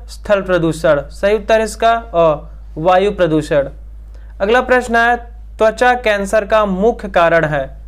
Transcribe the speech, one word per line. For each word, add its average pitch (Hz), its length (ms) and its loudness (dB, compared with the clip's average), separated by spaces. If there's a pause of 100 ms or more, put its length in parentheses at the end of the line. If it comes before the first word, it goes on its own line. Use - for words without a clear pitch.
स्थल - 360 -2
प्रदूषण। 160 640 0
सही 202 280 0
उत्तर 220 220 2
है 220 60 0
इसका 226 280 0
अ, 170 560 0 (300)
वायु 185 320 4
प्रदूषण। 156 580 0 (720)
अगला 220 200 2
प्रश्न 247 360 0
है, 233 200 2 (420)
त्वचा 220 360 4
कैंसर 208 500 0
का 214 200 2
मुख्य 208 440 0
कारण 165 360 4
है 147 440 -4